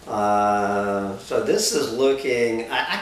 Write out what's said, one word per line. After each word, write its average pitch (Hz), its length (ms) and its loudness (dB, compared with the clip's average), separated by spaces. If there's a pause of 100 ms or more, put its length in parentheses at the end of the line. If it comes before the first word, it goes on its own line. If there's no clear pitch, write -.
Uh, 101 1120 0
so - 240 -2
this - 280 0
is 135 220 -2
looking, 120 800 2
I, 135 240 -2
I - 60 -4